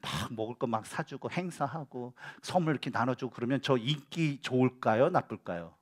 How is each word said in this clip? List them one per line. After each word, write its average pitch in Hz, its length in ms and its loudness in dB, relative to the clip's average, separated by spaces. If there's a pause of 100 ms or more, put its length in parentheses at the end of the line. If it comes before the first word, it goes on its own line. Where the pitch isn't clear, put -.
막 - 320 -6
먹을 110 220 -4
거 131 120 -4
막 113 200 -2
사주고 135 440 -8
행사하고 135 840 -6 (260)
선물 160 340 2
이렇게 - 160 -6
나눠주고 120 440 0
그러면 127 280 2
저 135 140 4
인기 143 640 -2
좋을까요? 127 720 4
나쁠까요? 92 720 -4